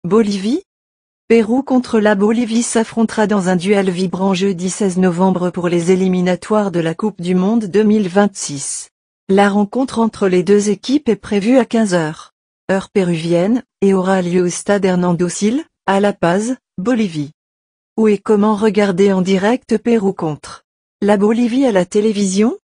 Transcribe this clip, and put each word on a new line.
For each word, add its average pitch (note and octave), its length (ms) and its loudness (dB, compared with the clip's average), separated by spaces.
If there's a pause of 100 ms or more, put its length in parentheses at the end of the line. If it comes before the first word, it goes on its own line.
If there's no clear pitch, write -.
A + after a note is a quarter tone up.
Bolivie ? G#3 560 0 (640)
Pérou A3+ 360 2
contre B3 360 0
la G#3+ 140 2
Bolivie A3 480 0
s'affrontera A3+ 640 -2
dans F#3+ 240 0
un F#3 60 2
duel G3 340 0
vibrant F#3 460 -2
jeudi F#3 340 -2
seize F#3 300 -2
novembre F3+ 500 2
pour F3+ 180 -4
les E3+ 220 0
éliminatoires F#3 800 0
de E3+ 100 -2
la D#3+ 140 -2
Coupe G#3 260 -6
du F3 140 -4
Monde G#3 320 0
deux F#3+ 160 0
mille G#3+ 260 2
vingt-six. F#3+ 840 -2 (380)
La G3+ 220 4
rencontre G#3 480 -2
entre A3 300 -2
les F3+ 160 2
deux G3+ 260 2
équipes B3 400 -2
est G3+ 60 2
prévue G#3 420 0
à A3+ 80 4
quinze A3 300 0
heures, D#3+ 380 -4 (360)
heure F#3+ 240 -2
péruvienne, F3 720 0 (180)
et G3 140 4
aura F#3+ 260 0
lieu F3+ 220 0
au F3+ 60 0
stade G3+ 360 -2
Hernando F3+ 420 0
Gil, A#3 360 -2 (240)
à G3 120 0
La G3+ 140 0
Paz, G#3 440 -2 (200)
Bolivie. F#3 540 -2 (680)
Où A3 100 4
et G3+ 120 2
comment G#3+ 360 2
regarder G3 560 2
en F#3+ 120 0
direct G3+ 560 0
Pérou G#3+ 340 0
contre - 520 -8 (360)
la G3+ 160 2
Bolivie A#3 480 0
à A#3+ 60 2
la F3+ 140 2
télévision ? G#3 800 0